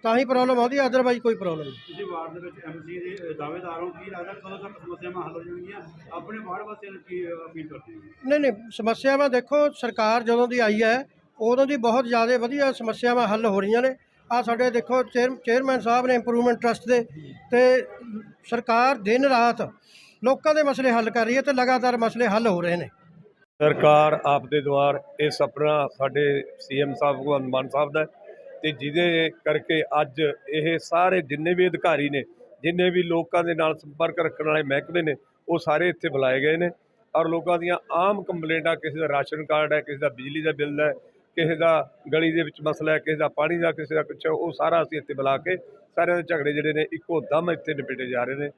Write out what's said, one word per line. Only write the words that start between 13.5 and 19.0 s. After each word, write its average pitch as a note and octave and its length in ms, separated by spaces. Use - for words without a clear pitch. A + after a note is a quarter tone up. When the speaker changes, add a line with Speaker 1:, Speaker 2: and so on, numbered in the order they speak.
Speaker 1:
ਰਹੀਆਂ A3 220
ਨੇ। C4 140
ਆਹ A#3+ 100
ਸਾਡੇ A#3+ 280
ਦੇਖੋ A#3+ 320
ਚੇਅਰ-, B3+ 340
ਚੇਅਰਮੈਨ B3+ 440
ਸਾਹਿਬ A#3+ 260
ਨੇ B3+ 80
ਇੰਪਰੂਵਮੈਂਟ A#3+ 460
ਟਰੱਸਟ A3+ 280
ਦੇ, A#3+ 180
ਤੇ B3+ 320
ਸਰਕਾਰ A#3+ 520
ਦਿਨ A3+ 280